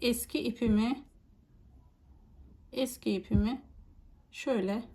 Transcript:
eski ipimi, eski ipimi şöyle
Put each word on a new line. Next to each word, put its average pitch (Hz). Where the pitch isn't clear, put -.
eski 240
ipimi, 233
eski 247
ipimi 208
şöyle 220